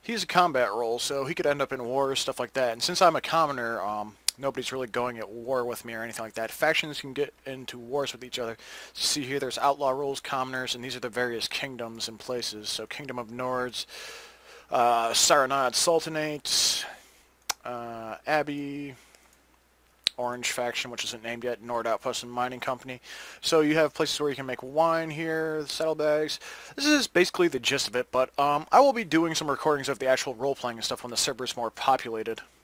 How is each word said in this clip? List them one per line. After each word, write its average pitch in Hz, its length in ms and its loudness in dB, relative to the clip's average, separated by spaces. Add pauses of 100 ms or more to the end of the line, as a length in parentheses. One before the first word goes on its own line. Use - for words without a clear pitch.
He's 220 220 -4
a - 20 -8
combat 139 440 6
role, 117 280 0
so 139 260 -2
he 156 100 -4
could 147 120 0
end 143 160 4
up 131 100 -2
in 127 120 -4
war, 135 300 0
stuff - 240 -2
like 123 140 -4
that. 127 200 2
And 117 100 -4
since 180 180 0
I'm 165 160 8
a 131 40 2
commoner, 127 600 0
um, 104 360 -4 (200)
nobody's 127 360 -4
really 131 160 -4
going 120 300 -2
at 101 120 -8
war 120 340 -2
with 120 220 -6
me 117 80 -10
or 113 80 -6
anything 113 220 -8
like 110 100 -12
that. 113 160 -4
Factions 156 500 0
can 135 140 -12
get 139 180 -2 (140)
into 131 320 -10
wars 123 340 -4
with 123 120 -12
each 123 140 -10
other. 113 200 -6 (340)
See - 300 0
here, 135 180 -2
there's 127 180 -4
outlaw 139 320 2
roles, 139 300 -2
commoners, 131 540 -4
and 123 100 -8
these 127 100 -6
are 123 60 -8
the 123 80 -6
various 117 400 -2
kingdoms 117 600 -6
and 110 100 -12
places. 110 500 -6
So 110 180 -6
Kingdom 131 320 -10
of 117 100 -8
Nords, 127 580 -4 (840)
uh, 117 400 4
Saranad 131 640 4
Sultanate, 156 1080 0 (800)
uh, 117 520 -8 (100)
Abbey, 143 680 -2 (1200)
Orange 123 340 -4
faction, 123 380 -4
which 117 140 -8
isn't 117 180 -8
named 117 220 -6
yet, 117 180 -4
Nord 117 240 -2
Outpost 117 360 0
and 120 80 -12
Mining 123 300 -2
Company. 127 400 -6 (400)
So 165 200 4
you 151 160 6
have 156 180 4
places - 260 0
where 147 80 2
you 131 80 -2
can 135 100 -8
make 127 160 -6
wine 160 480 2
here, 160 520 -2
the 143 60 -8
saddlebags. 151 680 0 (380)
This 277 100 -2
is 294 200 6
basically 175 420 4
the 135 100 0
gist 123 300 0
of 107 80 -2
it, 123 160 0
but, 127 260 2
um, 143 320 2
I 233 100 10
will 277 120 8
be 220 120 0
doing 160 300 2
some 151 160 -2
recordings 139 380 2
of 131 100 0
the 135 80 0
actual 131 280 4
role-playing 120 440 -2
and 107 60 -6
stuff - 180 -4
when 120 80 -8
the 113 60 -4
server 127 280 0
is - 120 -6
more 117 140 0
populated. 113 680 0 (240)